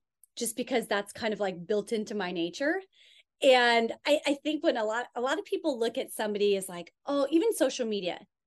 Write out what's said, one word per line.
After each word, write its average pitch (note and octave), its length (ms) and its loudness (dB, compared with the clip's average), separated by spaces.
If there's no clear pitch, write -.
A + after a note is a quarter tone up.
just - 220 -6
because B3 300 -2
that's D4+ 260 -2
kind A3 200 -4
of, F#3+ 60 -4
like, F#3 260 -4
built G#3 280 -2
into G#3+ 220 -4
my F#3 180 -4
nature. C#4 480 -2
And A#3+ 520 6
I, D4+ 200 4
I D4 80 2
think D4+ 180 -2
when D#4 140 2
a A3+ 80 0
lot, A3 320 -2
a A#3+ 60 -4
lot C4+ 180 0
of G4+ 60 -8
people D#4 340 -2
look A3+ 180 0
at - 140 -6
somebody G#3 460 0
as, F#3+ 100 -6
like, F3 260 -12
oh, C#4 240 0
even E4+ 240 4
social C4 320 0
media, G3 340 -4